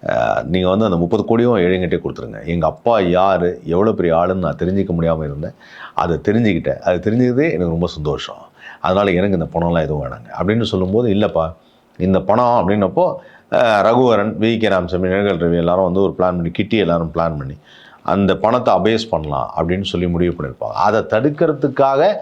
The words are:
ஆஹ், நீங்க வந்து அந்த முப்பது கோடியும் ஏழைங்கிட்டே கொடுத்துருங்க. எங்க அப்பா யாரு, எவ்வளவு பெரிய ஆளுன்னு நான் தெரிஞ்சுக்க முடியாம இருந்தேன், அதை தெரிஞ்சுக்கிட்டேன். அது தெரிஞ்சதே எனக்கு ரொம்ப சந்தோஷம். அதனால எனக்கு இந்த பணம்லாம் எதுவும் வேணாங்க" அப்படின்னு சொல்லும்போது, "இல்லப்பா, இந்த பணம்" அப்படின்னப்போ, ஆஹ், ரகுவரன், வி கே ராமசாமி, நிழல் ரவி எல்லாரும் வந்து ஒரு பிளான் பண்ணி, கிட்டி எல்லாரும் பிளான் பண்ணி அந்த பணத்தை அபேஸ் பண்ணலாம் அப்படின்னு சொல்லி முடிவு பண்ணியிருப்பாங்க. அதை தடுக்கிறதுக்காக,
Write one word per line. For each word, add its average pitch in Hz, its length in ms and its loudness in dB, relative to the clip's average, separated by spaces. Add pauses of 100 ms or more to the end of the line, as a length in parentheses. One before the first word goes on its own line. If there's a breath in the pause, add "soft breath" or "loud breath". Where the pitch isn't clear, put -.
ஆஹ், 57 360 0
நீங்க 90 260 0
வந்து 107 160 2
அந்த 90 120 0
முப்பது 85 260 0
கோடியும் 117 340 2
ஏழைங்கிட்டே 90 460 0
கொடுத்துருங்க. 57 420 -10
எங்க 85 220 0
அப்பா 110 320 0
யாரு, 90 640 2
எவ்வளவு 95 300 2
பெரிய 85 200 2
ஆளுன்னு 90 300 0
நான் 73 100 -2
தெரிஞ்சுக்க 92 440 -2
முடியாம 82 240 0
இருந்தேன், 73 320 -8 (380 loud breath)
அதை 85 240 -2
தெரிஞ்சுக்கிட்டேன். 104 600 0
அது 90 340 0
தெரிஞ்சதே 123 340 2
எனக்கு 85 300 0
ரொம்ப 85 120 0
சந்தோஷம். - 540 -6 (400 loud breath)
அதனால 95 300 2
எனக்கு 92 260 2
இந்த 80 160 -4
பணம்லாம் 85 280 0
எதுவும் 73 220 -4
வேணாங்க" 64 280 -12
அப்படின்னு 107 320 -2
சொல்லும்போது, 104 460 0
"இல்லப்பா, 98 360 0 (520 soft breath)
இந்த 92 220 2
பணம்" 110 500 2
அப்படின்னப்போ, 104 360 2 (460 loud breath)
ஆஹ், 113 300 4
ரகுவரன், 110 580 4
வி 113 180 2
கே 110 100 0
ராமசாமி, 90 400 0
நிழல் 98 300 0
ரவி 85 200 2
எல்லாரும் 87 260 2
வந்து 90 180 0
ஒரு 90 100 2
பிளான் 90 240 0
பண்ணி, 85 140 -2
கிட்டி 110 280 -2
எல்லாரும் 85 380 0
பிளான் 82 220 -2
பண்ணி 69 200 -10 (460 loud breath)
அந்த 95 320 2
பணத்தை 113 380 0
அபேஸ் 110 360 0
பண்ணலாம் 73 480 -4
அப்படின்னு 90 260 -2
சொல்லி 90 240 -4
முடிவு 85 260 0
பண்ணியிருப்பாங்க. 62 400 -8
அதை 104 280 2
தடுக்கிறதுக்காக, 139 1000 0 (200)